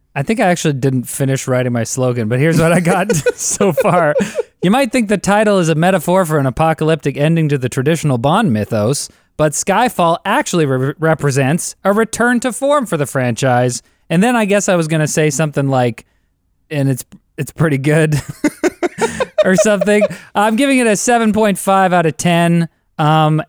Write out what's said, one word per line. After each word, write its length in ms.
I 80
think 160
I 80
actually 260
didn't 300
finish 440
writing 240
my 120
slogan, 460
but 100
here's 200
what 140
I 60
got 360
<laughs> 200
so 380
far. 420
You 80
might 200
think 160
the 120
title 400
is 100
a 60
metaphor 500
for 140
an 80
apocalyptic 680
ending 340
to 100
the 100
traditional 480
Bond 340
mythos, 560
but 140
Skyfall 720
actually 400
re-, 320
represents 840
a 100
return 460
to 120
form 360
for 100
the 80
franchise. 760
And 140
then 120
I 100
guess 220
I 80
was 120
gonna 200
say 220
something 400
like, 360
"And 180
it's, 160
it's 140
pretty 260
good," 380
<laughs> 1300
or 100
something. 480
I'm 200
giving 240
it 80
a 80
seven 380
point 240
five 360
out 120
of 120
ten. 520
Um, 520